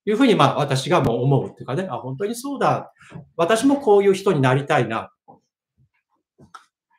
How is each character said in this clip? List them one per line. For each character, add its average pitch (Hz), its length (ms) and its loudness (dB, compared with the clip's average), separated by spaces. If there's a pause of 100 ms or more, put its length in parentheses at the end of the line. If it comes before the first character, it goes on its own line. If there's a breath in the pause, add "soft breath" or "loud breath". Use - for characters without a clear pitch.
い 202 60 -4
う 214 60 0
ふ 247 60 2
う 269 40 4
に、 208 80 6
ま 139 200 4
あ、 - 20 -4
私 135 340 -2
が 170 100 2
も 131 200 0
う - 20 -2
思 131 240 0
う - 40 -12
っ - 40 -20
て - 60 -20
い - 20 -16
う - 40 -16
か 127 100 -6
ね、 190 120 -6
あ、 - 100 -10
本 131 180 -12
当 202 80 -8
に 226 100 -6
そ 269 220 -10
う - 20 -12
だ。 160 340 -2 (440 loud breath)
私 220 280 0
も 277 120 4
こ 208 220 4
う 196 60 2
い 196 40 4
う 196 60 4
人 190 180 -2
に 147 80 0
な 131 120 2
り 139 140 -2
た 147 140 0
い 110 80 -2
な。 110 240 -8 (1900)